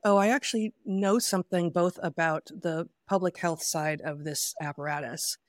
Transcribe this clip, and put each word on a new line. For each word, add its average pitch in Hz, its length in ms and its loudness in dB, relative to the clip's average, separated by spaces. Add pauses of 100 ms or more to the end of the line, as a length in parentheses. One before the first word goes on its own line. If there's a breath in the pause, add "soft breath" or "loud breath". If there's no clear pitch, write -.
"Oh, 202 120 6
I 202 120 6
actually 226 440 0 (140)
know 196 320 2
something 180 520 0
both 175 320 2
about 160 440 0
the 165 420 -4 (180)
public 185 300 2
health 165 260 0
side 156 380 0
of 147 240 -6
this 151 360 -4
apparatus 147 760 -4 (120)